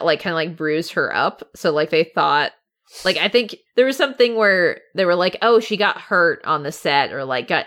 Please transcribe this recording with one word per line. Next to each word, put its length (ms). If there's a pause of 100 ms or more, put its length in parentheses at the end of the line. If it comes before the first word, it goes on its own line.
like, 180
kinda, 160
like, 220
bruise 340
her 240
up. 400
So, 160
like, 180
they 140
thought, 480 (540)
like, 120
I 120
think 260 (220)
there 80
was 120
something 380
where 460 (140)
they 100
were 100
like, 260
"Oh, 200
she 160
got 200
hurt 460
on 200
the 100
set," 400
or, 100
like, 240
got 200